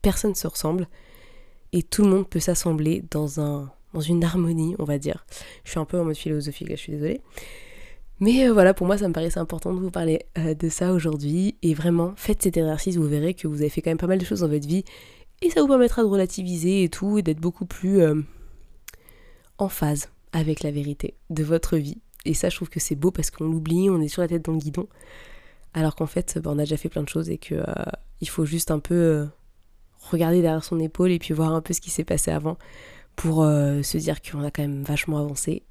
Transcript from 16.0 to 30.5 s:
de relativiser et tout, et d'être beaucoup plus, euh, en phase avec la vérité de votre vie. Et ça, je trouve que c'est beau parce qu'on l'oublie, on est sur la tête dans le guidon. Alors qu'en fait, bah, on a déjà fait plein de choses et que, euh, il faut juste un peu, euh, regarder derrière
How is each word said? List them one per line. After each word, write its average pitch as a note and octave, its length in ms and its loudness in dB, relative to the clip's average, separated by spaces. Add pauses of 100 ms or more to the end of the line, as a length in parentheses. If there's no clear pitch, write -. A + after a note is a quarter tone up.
de A3 60 4
relativiser F#3 760 0
et E3 60 2
tout, G3+ 280 0
et G#3 40 2
d'être D#3 180 0
beaucoup E3+ 260 -4
plus, F#3+ 360 2
euh, D3+ 200 4 (1400)
en G3 120 -2
phase D3 400 -2 (240)
avec D#3 300 -2
la D3+ 80 -2
vérité D3 440 -6 (140)
de D#3 140 -2
votre E3 340 2
vie. D3+ 240 -4 (240)
Et D#3+ 80 0
ça, E3+ 160 0
je - 60 -6
trouve - 140 -8
que - 100 -6
c'est - 160 -2
beau D#3+ 160 0
parce - 200 -2
qu'on - 140 -8
l'oublie, D#3+ 440 2
on F3 120 2
est D3 80 0
sur F3+ 120 -4
la E3+ 60 0
tête E3 160 -2
dans D#3+ 80 -2
le D#3+ 80 0
guidon. D3+ 280 -6 (840)
Alors D#3 220 0
qu'en D#3 120 -2
fait, - 300 -4
bah, D#3 160 -4
on D3 60 0
a D3+ 40 2
déjà D3+ 140 -2
fait E3+ 120 -6
plein D3+ 140 -4
de C#3+ 60 -8
choses D#3+ 200 -4
et E3 80 -4
que, - 180 -8
euh, - 180 -4 (480)
il D#3 60 -6
faut E3 180 -2
juste E3 260 -2
un D3+ 80 0
peu, F3 160 -2
euh, D#3+ 300 4 (840)
regarder E3+ 300 4
derrière D#3+ 220 2